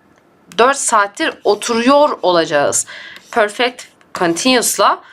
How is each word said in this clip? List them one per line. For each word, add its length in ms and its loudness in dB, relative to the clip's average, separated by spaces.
Dört 180 4
saattir 580 -2
oturuyor 800 2
olacağız. 640 0
Perfect 540 -2
continuous'la 880 0